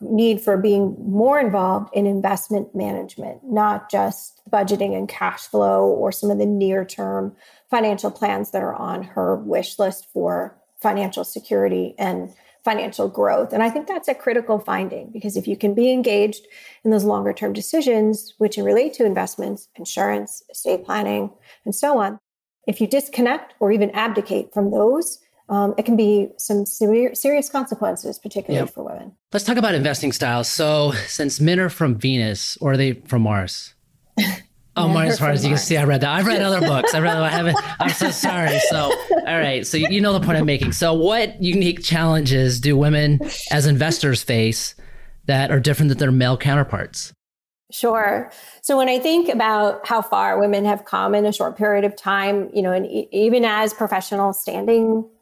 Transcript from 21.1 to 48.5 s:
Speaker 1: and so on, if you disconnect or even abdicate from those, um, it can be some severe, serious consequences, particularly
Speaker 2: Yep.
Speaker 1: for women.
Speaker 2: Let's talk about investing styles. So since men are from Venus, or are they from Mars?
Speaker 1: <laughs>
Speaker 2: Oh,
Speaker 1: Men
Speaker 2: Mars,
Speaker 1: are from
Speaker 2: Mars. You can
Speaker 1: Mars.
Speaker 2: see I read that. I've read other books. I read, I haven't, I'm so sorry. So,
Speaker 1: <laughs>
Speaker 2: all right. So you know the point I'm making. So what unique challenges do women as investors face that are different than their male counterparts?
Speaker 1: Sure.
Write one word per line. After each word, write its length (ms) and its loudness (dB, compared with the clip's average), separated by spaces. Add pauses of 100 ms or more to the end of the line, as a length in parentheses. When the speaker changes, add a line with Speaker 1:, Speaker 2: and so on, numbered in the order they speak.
Speaker 1:
and 120 -6
so 240 0
on, 200 -2 (480)
if 140 -4
you 60 2
disconnect 720 -2
or 120 2
even 200 2
abdicate 640 -4
from 180 0
those, 480 2 (280)
um, 300 0
it 80 -2
can 100 4
be 420 4
some 280 -2
severe, 480 2
serious 360 0
consequences, 680 -4
particularly 480 -6
Speaker 2:
Yep. 80 -12
Speaker 1:
for 100 -12
women. 280 -14 (200)
Speaker 2:
Let's 140 -4
talk 120 0
about 180 2
investing 360 -2
styles. 360 -2
So 460 0 (140)
since 320 -4
men 200 4
are 100 0
from 260 0
Venus, 640 -2
or 120 2
are 40 2
they 160 2
from 300 0
Mars? 500 -2 (440)
Speaker 1:
<laughs> 60 2 (540)
Speaker 2:
Oh, 120 2
Speaker 1:
Men 40 4
Speaker 2:
Mars, 200 2
Speaker 1:
are 60 -2
from 80 0
Speaker 2:
Mars. 160 2
You 40 0
can 40 2
Speaker 1:
Mars. 120 0
Speaker 2:
see 140 0
I 80 2
read 160 2
that. 80 0
I've 180 0
read 140 2
other 180 2
books. 340 2
I 60 2
read, 160 0
I 140 0
haven't, 280 0 (220)
I'm 120 0
so 200 -2
sorry. 480 0 (100)
So, 220 0 (180)
Speaker 1:
<laughs> 20 2
Speaker 2:
all 280 0
right. 260 -2
So 120 -2
you 240 2
know 100 4
the 80 2
point 180 2
I'm 80 2
making. 280 0
So 200 2
what 480 2
unique 400 2
challenges 760 2
do 160 4
women 460 4 (300)
as 160 2
investors 540 2
face 540 0 (520)
that 220 2
are 120 4
different 260 2
than 120 4
their 120 4
male 240 4
counterparts? 800 -2 (580)
Speaker 1:
Sure. 600 0 (300)